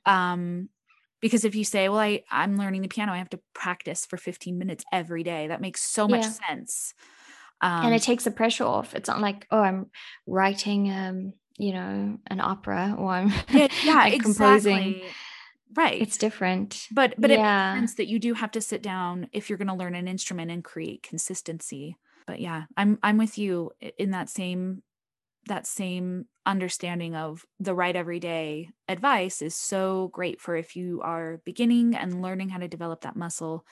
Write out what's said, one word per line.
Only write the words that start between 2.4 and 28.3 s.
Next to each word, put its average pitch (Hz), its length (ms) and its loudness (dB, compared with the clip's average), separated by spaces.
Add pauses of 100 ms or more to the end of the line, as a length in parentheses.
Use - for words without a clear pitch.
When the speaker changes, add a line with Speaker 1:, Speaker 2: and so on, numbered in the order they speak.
Speaker 1:
learning 190 260 -2
the 190 60 -4
piano, 208 240 -4
I 180 60 -4
have 180 120 -8
to 180 100 -10 (140)
practice - 500 -6
for - 120 -8
fifteen 180 420 -8
minutes 185 340 -6
every 170 300 -2
day," 165 240 -4
that 160 140 -6
makes 190 220 -6
so 208 260 0
much 226 140 4
Speaker 2:
Yeah. 220 80 -2 (180)
Speaker 1:
sense. - 460 -8 (680)
Speaker 2:
And 180 340 4
it 226 40 6
Speaker 1:
Um, - 20 2
Speaker 2:
takes 240 240 2
the 220 80 0
pressure 226 320 0
off. - 300 0
It's - 140 -6
not - 120 -2
like, 202 320 -2
"Oh, 220 80 6
I'm 190 280 2 (380)
writing, 202 640 2
um, 190 440 -6 (240)
you 202 140 -2
know, 196 540 -4
an 190 140 -4
opera," 196 580 -2
or 190 120 -2
I'm 185 180 2
<laughs> - 220 0
Speaker 1:
Yeah, 277 180 8 (160)
yeah, 311 100 6
Speaker 2:
like, 240 280 8
composing. 208 540 8
Speaker 1:
exactly. 190 280 -2 (680)
Right. 294 280 2
Speaker 2:
It's - 160 -2
different. 196 720 -2
Speaker 1:
But, 247 260 4
but 220 140 6
it 220 80 8
makes 214 80 4
Speaker 2:
Yeah. 196 300 4
Speaker 1:
sense 233 180 -2
that 208 140 -2
you 220 100 0
do 233 160 0
have 220 160 -4
to 220 100 -4
sit - 220 -6
down 180 500 -4
if 208 160 -6
you're 208 80 -4
gonna 190 200 -2
learn 180 180 -4
an 175 120 -4
instrument 185 440 -6
and 170 120 -6
create - 400 -10
consistency. 165 960 -10 (300)
But - 140 -10
yeah, 165 240 -8 (120)
I'm, 202 260 6
I'm 208 140 4
with 220 220 2
you 180 320 -2 (100)
i-, - 160 -12
in 196 140 0
that 185 180 -4
same, 185 540 -6 (640)
that 196 200 -6
same 180 600 -4 (180)
understanding 175 720 -2
of 160 320 -8 (120)
the 190 160 -2
write 180 220 0
every 175 240 -4
day 160 480 -6 (180)